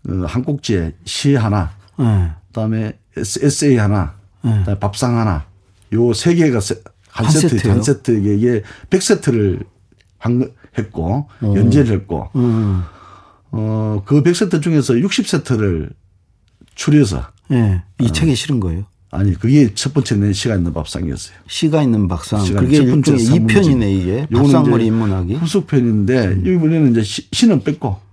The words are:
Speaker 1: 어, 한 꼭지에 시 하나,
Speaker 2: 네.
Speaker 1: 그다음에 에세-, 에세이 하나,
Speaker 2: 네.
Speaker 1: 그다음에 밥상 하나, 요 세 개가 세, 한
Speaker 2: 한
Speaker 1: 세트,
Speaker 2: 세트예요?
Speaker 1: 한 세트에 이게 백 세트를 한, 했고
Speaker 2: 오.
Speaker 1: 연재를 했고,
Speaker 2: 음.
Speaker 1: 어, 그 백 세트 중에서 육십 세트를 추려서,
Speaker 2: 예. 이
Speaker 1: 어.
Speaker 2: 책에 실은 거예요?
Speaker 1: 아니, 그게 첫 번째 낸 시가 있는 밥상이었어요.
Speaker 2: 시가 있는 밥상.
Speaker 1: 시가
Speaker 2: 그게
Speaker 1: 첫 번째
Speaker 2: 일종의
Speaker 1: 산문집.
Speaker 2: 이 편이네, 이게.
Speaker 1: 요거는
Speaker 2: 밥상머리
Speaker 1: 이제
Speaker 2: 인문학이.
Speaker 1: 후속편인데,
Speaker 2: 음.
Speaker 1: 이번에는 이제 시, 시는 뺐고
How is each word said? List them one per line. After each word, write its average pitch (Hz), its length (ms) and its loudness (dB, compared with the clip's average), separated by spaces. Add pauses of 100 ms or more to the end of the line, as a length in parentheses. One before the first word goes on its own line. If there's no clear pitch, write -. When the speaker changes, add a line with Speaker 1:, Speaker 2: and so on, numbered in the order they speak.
Speaker 1:
어, 90 180 -4
한 123 180 -4
꼭지에 101 480 -4 (140)
시 - 280 0
하나, 104 360 0 (280)
Speaker 2:
네. 101 320 2 (180)
Speaker 1:
그다음에 110 500 -6 (180)
에세-, - 300 -4
에세이 143 320 2
하나, 101 360 0 (280)
Speaker 2:
네. 113 160 0
Speaker 1:
그다음에 98 220 -2
밥상 120 380 -2
하나, 92 260 0 (500)
요 120 180 2
세 170 220 0
개가 147 260 2
세, - 140 -6 (340)
한 - 180 -6
Speaker 2:
한 156 60 4
Speaker 1:
세트, 156 240 2
Speaker 2:
세트예요? 98 180 2
Speaker 1:
한 - 80 2
세트에 110 520 0
이게 113 280 0 (280)
백 190 100 2
세트를 113 600 0 (580)
한, 120 320 -2 (260)
했고 107 520 -6 (140)
Speaker 2:
오. 101 140 0
Speaker 1:
연재를 117 440 4
했고, - 360 -8
Speaker 2:
음. 110 460 0 (720)
Speaker 1:
어, 110 520 -4
그 143 180 2
백 175 140 2
세트 180 240 0
중에서 143 380 0
육십 196 300 -2
세트를 104 600 -2 (840)
추려서, 107 500 2 (280)
Speaker 2:
예. 104 300 2 (180)
이 123 60 2
Speaker 1:
어. 110 60 0
Speaker 2:
책에 139 220 0
실은 135 260 -4
거예요? 90 240 -6 (260)
Speaker 1:
아니, 95 240 0
그게 120 400 2
첫 - 200 -6
번째 127 220 -2
낸 101 160 0
시가 104 240 -2
있는 85 160 -2
밥상이었어요. 80 640 -8 (100)
Speaker 2:
시가 156 360 0
있는 110 260 2
밥상. 90 360 -4
Speaker 1:
시가 98 160 0
Speaker 2:
그게 139 180 4
Speaker 1:
첫 135 80 4
번째 143 260 2
Speaker 2:
일종의 120 120 2
Speaker 1:
산문집. 113 260 2
Speaker 2:
이 110 40 2
편이네, 131 400 2
이게. 95 380 -2
Speaker 1:
요거는 139 200 4
Speaker 2:
밥상머리 117 320 4
Speaker 1:
이제 - 40 2
Speaker 2:
인문학이. 104 480 -2
Speaker 1:
후속편인데, 123 880 0
Speaker 2:
음. 95 200 0
Speaker 1:
이번에는 160 440 2
이제 113 140 2
시, - 260 -10
시는 214 320 2
뺐고 135 340 -4 (160)